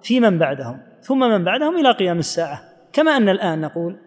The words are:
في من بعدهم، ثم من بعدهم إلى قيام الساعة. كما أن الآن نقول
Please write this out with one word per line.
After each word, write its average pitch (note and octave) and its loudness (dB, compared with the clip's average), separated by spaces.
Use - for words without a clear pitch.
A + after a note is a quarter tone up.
في B3 0
من G3+ 4
بعدهم، C#3 -4
ثم C4+ -2
من A3 2
بعدهم D4 -2
إلى C#4 4
قيام F3+ 0
الساعة. D3+ -6
كما D#4 2
أن G#3+ 4
الآن F#3 0
نقول E3+ -6